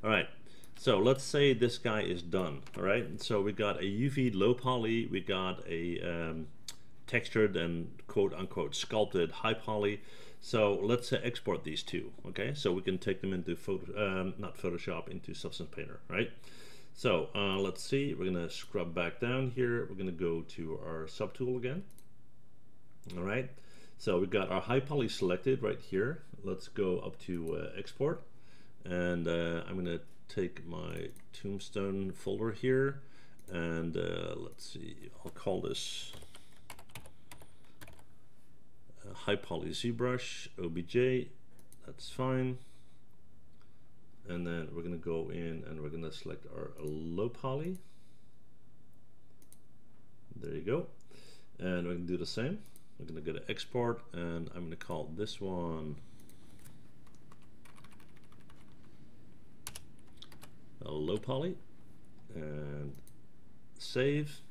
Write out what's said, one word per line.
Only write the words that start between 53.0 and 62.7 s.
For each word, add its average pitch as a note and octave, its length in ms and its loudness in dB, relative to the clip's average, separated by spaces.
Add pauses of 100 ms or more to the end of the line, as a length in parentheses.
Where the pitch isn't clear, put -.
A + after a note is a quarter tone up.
gonna D#2 160 -4
go D#2 120 -2
to - 160 -6
export, A#2 540 0 (100)
and E2+ 400 -2
I'm F2+ 120 -4
gonna D#2+ 100 -4
call D#2 300 -4 (100)
this G#2 260 -4
one E2 560 0 (4000)
a - 80 -4
low D2+ 260 2
poly, C3+ 400 0 (760)
and D2 640 -4 (840)